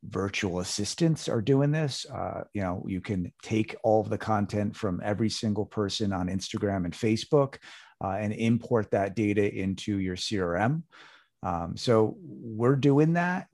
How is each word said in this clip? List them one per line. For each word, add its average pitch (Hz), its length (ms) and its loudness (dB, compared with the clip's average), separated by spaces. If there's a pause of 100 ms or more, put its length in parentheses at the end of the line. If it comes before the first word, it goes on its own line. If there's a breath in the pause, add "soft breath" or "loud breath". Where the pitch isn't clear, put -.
Virtual 95 560 -2
assistants 131 680 -2
are 120 100 0
doing 135 320 4
this. 151 400 -2
Uh, 92 400 -6
you 101 120 -4
know, 90 240 -4
you 92 120 -2
can 90 320 -4 (120)
take 107 400 0
all 110 180 6
of 104 80 -6
the 107 80 -2
content 104 580 0
from 90 280 -2
every 104 260 0
single 104 380 -2
person 101 440 -2
on 92 160 -2
Instagram 98 580 -2
and 87 100 -6
Facebook, 131 640 2 (460 loud breath)
uh, 95 160 -2
and 107 140 -2
import 113 560 2
that 98 260 2
data 104 400 2
into 98 440 -2
your 92 160 -2
C 98 240 -4
R 87 160 0
M. 131 280 2 (600 loud breath)
Um, 85 340 -4
so 110 420 4
we're 120 560 0
doing 143 380 6
that. 180 400 -2